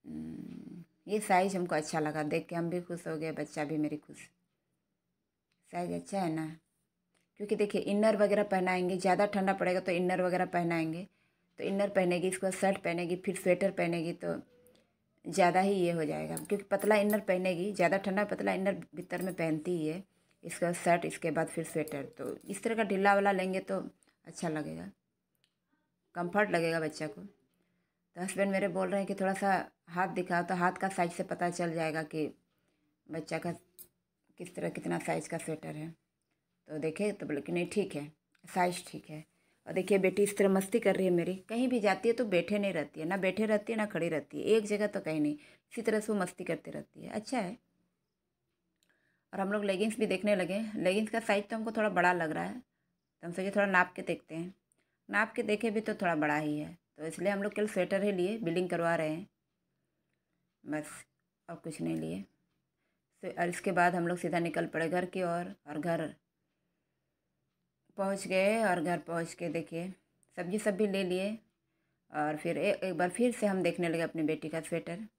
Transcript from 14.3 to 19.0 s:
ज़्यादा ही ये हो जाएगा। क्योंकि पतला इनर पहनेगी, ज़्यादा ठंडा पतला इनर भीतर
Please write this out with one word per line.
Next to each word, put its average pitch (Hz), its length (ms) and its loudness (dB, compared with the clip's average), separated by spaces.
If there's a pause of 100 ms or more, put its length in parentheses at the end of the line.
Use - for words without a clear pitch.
ज़्यादा 175 360 4
ही 196 140 4
ये 175 180 2
हो 165 120 0
जाएगा। 156 340 -4
क्योंकि 202 280 -4
पतला 202 300 4
इनर 208 260 4
पहनेगी, 185 500 0
ज़्यादा 185 260 4
ठंडा 196 280 0
पतला 196 280 -2
इनर 185 300 -2 (100)
भीतर 180 280 -6